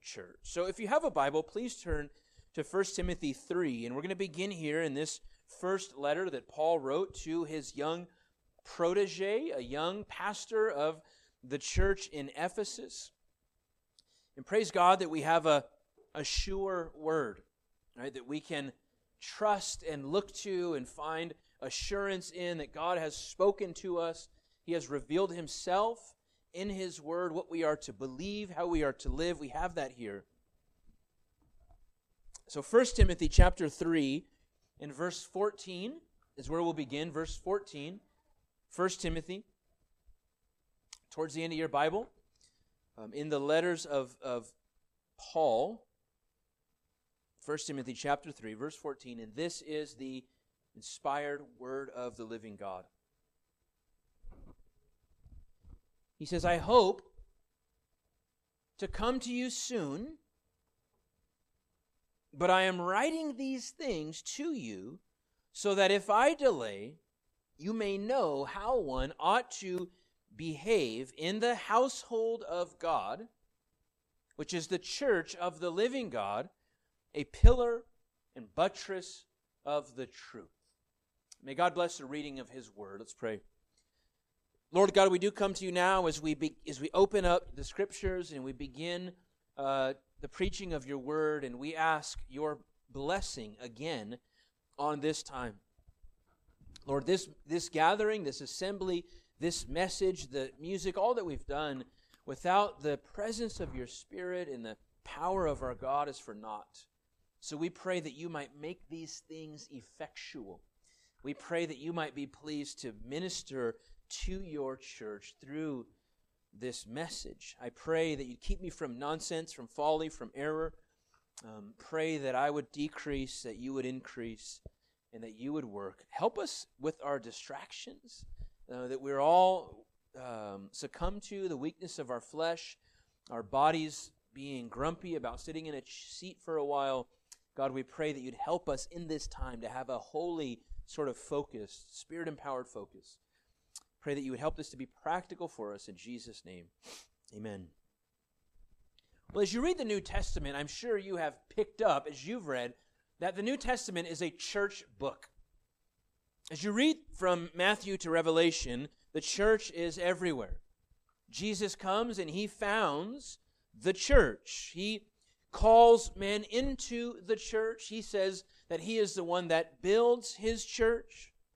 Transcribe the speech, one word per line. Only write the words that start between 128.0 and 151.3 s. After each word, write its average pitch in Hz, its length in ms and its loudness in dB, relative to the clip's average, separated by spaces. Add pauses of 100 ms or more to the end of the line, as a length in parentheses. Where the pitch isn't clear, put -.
uh, 123 160 -6
that 131 140 -6
we're 139 200 0
all, 175 640 6 (340)
um, 104 520 -8
succumb 190 480 -4
to 196 260 -6
the 160 100 -4
weakness 160 420 -8
of 127 100 -8
our 120 120 -4
flesh, 165 560 -4 (540)
our 117 120 -6
bodies 151 680 2 (220)
being 135 340 -10
grumpy 165 480 -4
about 123 240 -6
sitting 160 280 -10
in 151 80 -8
a 156 60 -8
ch-, - 300 -18
seat 180 300 -14
for 160 160 -4
a 147 80 2
while. 139 420 0 (480)
God, 135 160 0
we 131 100 -4
pray 151 300 -4
that 139 100 -8
you'd 127 140 -10
help 170 320 -2
us 135 200 -4
in 170 200 -10
this 156 180 -4
time 127 360 -8
to 113 80 -8
have 127 200 -8
a 123 100 -4
holy 156 600 -4 (260)
sort 151 220 -4
of 123 80 -4
focus, - 760 -8
Spirit-empowered 143 760 -6
focus. - 500 -16 (840)
Pray 143 140 -2
that 143 60 -2
you 131 100 -4
would 123 100 -6
help 156 160 -2
this 156 120 -12
to - 60 -18
be 131 100 -10
practical 170 640 -6
for 104 260 -8
us 101 140 -14
in 101 80 -16
Jesus' 113 480 -14
name. 87 220 -16 (680)
Amen. 104 340 -10 (1600)
Well, 202 100 0
as 190 120 2
you 240 80 0
read 349 160 2
the 269 80 -4
New 208 160 0
Testament, 160 560 -2
I'm 147 100 -4
sure 226 300 -2
you 190 180 -6
have 156 320 -4